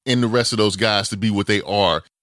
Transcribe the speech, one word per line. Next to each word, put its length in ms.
and 180
the 40
rest 260
of 40
those 180
guys 340
to 80
be 120
what 180
they 140
are. 420